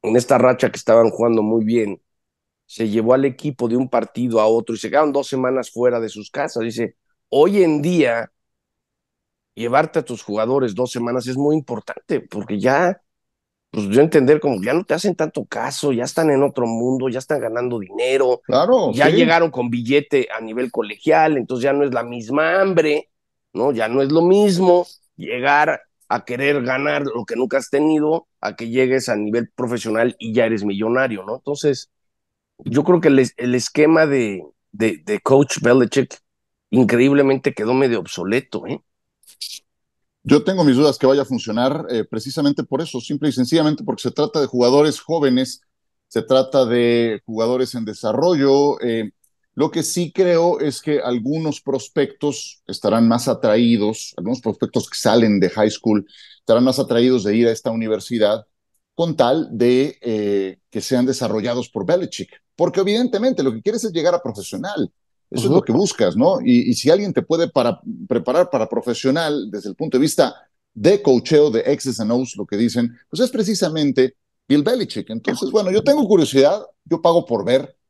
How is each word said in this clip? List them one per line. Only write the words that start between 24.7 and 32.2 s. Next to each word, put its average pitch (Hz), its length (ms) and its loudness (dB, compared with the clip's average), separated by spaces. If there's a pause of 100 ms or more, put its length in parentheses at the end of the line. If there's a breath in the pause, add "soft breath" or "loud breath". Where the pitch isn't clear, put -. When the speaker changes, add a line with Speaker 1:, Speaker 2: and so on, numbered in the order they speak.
Speaker 1:
llegar 143 680 0 (260)
a - 180 -4
querer 139 380 -2
ganar 143 400 -2
lo 117 220 -6
que 117 100 -8
nunca 127 220 -2
has 131 120 -6
tenido, 151 580 0 (140)
a 104 140 -6
que 117 140 -10
llegues 127 400 0
a 113 60 0
nivel 107 340 -4
profesional 117 680 -2
y 113 160 -10
ya 117 120 2
eres 113 180 -2
millonario, 110 640 -2
¿no?" 107 100 -8
Entonces, 143 560 -4 (720)